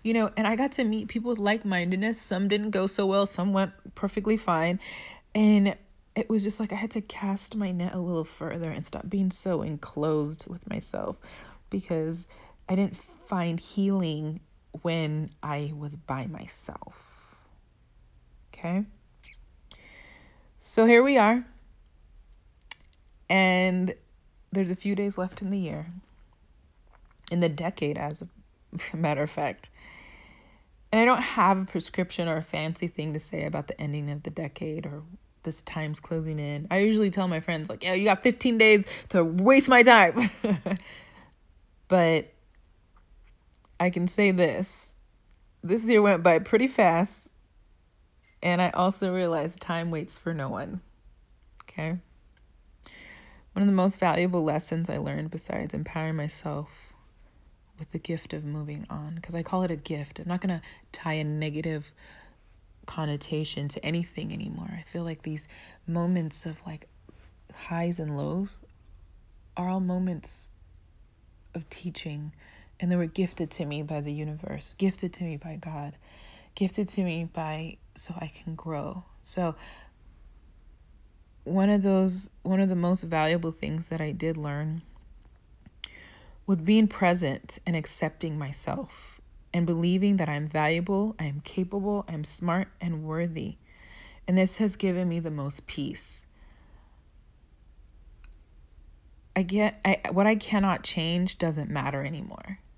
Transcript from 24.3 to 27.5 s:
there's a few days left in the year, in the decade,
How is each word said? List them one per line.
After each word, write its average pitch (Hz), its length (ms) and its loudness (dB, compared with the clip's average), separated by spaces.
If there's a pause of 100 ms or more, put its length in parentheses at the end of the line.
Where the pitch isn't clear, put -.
there's 190 200 0
a 185 60 0
few 202 180 -2
days 202 220 -2
left 185 240 -6
in 202 80 -6
the 196 100 -2
year, 156 280 -6 (1400)
in 170 80 0
the 170 100 2
decade, 151 480 -4